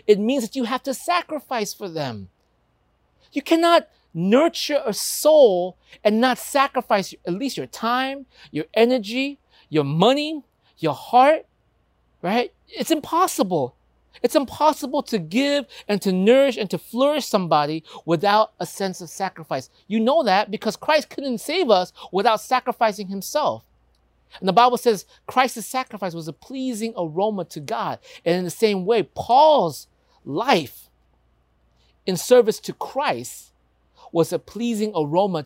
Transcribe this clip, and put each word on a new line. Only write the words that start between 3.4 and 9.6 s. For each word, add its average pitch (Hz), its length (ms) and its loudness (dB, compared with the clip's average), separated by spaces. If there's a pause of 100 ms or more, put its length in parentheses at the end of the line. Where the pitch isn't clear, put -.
cannot 330 460 4 (260)
nurture 269 720 2
a 226 100 -2
soul 202 840 4 (260)
and 214 160 2
not 247 200 2
sacrifice 254 720 -2 (120)
at 175 80 -4
least 247 240 -6
your 131 100 -8
time, 262 580 -4 (260)
your 151 220 -6
energy, 247 640 0 (320)